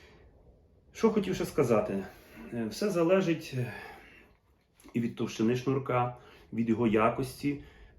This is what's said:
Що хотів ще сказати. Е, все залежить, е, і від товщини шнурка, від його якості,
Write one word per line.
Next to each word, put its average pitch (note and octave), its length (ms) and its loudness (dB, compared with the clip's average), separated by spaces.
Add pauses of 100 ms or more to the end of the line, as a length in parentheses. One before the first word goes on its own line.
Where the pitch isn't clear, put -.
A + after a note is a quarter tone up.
(920)
Що A3 180 4
хотів F#3+ 240 0
ще E3+ 100 -2
сказати. G#2+ 600 2 (480)
Е, A#2 120 -4
все E3+ 240 -2
залежить, E3+ 680 2
е, B2 160 -4 (1200)
і - 60 -2
від A#2 160 -4
товщини A2+ 400 0
шнурка, B2 640 -2 (360)
від A2+ 160 0
його A2+ 180 2
якості, B2 760 0 (360)